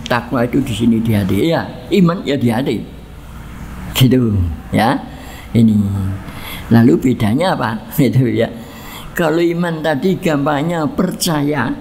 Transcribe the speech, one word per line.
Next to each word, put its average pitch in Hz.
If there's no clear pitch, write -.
takwa 120
itu 131
di 123
sini, 117
di 117
hati. 101
Ya, 117
iman 175
ya 139
di 120
hati. 120
Gitu, 123
ya. 107
Ini. 110
Lalu 113
bedanya 127
apa? 120
<laughs> -
Gitu 127
ya. 110
Kalau 165
iman 170
tadi 160
gampangnya 151
percaya, 147